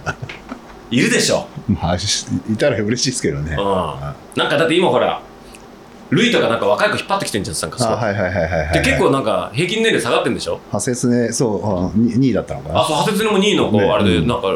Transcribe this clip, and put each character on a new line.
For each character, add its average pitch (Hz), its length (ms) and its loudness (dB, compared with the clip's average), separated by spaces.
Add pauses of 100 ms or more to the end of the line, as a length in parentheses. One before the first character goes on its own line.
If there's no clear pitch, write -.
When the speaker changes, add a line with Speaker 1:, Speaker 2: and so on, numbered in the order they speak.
Speaker 1:
な。 151 100 -4 (760)
Speaker 2:
い 120 100 2
る - 80 2
で 226 100 2
し - 120 0
ょ。 90 160 0 (200)
Speaker 1:
ま 87 260 0
あ、 - 20 0
い 101 640 -4
た 147 120 2
ら 117 80 0
嬉 113 260 0
し 139 40 0
い - 20 0
っ 123 40 -2
す - 100 -6
け 82 80 2
ど 71 80 -4
ね。 78 180 -4
Speaker 2:
う 98 40 0
ん。 101 40 -2
Speaker 1:
は 76 480 -2 (220)
い。 - 40 0
Speaker 2:
な - 60 0
ん - 40 -2
か 190 80 2
だ 170 80 4
っ - 20 2
て 160 80 2
今 180 140 4
ほ 123 100 2
ら、 - 220 0 (880)
ル 190 160 4
イ 240 60 2
と 165 80 2
か 120 80 2
な 113 80 0
ん 117 40 -2
か - 80 0
若 104 180 2
い 208 60 2
子 - 60 -2
引 - 60 -6
っ - 40 -10
張 196 100 0
っ - 20 -6
て - 60 -4
き - 60 -6
て 110 80 -2
ん 90 40 -2
じ 85 80 -6
ゃ - 20 -8
ん、 - 60 -6
な 85 80 -4
ん 80 40 -8
か - 80 -8
そ 117 100 2
う。 - 20 0
Speaker 1:
あ、 104 60 0
は 110 140 0
い - 20 -2
は 101 60 -2
い - 40 -2
は 90 60 0
い 90 40 -2
は 98 60 0
い 82 40 2
は 80 40 2
い 80 200 0
は 80 40 -4
い。 - 20 2
Speaker 2:
で、 - 80 2
結 - 180 2
構 170 100 4
な 135 100 2
ん 123 40 -2
か 92 300 -2
平 160 140 0
均 220 160 0
年 226 40 4
齢 - 140 2
下 - 80 -2
が 123 120 2
っ - 20 -4
て 139 60 0
ん 110 40 0
で 90 60 -4
し - 80 -8
ょ？ 85 60 -2 (180)
Speaker 1:
派 107 80 -2
切 123 300 -2
ね、 120 240 2
そ 131 140 0
う、 95 400 0
あ、 78 80 -4
に-、 110 220 4
二 135 120 4
位 110 40 2
だ 87 80 2
っ - 40 -8
た - 80 -10
の 69 80 -8
か 73 80 -10
な。 80 100 0
Speaker 2:
あ、 - 60 2
そ - 40 0
う、 - 20 -2
派 190 260 2
切 214 80 0
ね 214 60 0
も 202 60 2
二 202 140 4
位 180 60 2
の 127 120 2
子、 107 80 4
Speaker 1:
ね。 101 60 4
Speaker 2:
あ 95 140 4
れ 101 80 2
で、 110 120 4
Speaker 1:
う - 40 2
ん。 78 60 0
Speaker 2:
な 120 100 2
ん - 40 -6
か 95 140 -2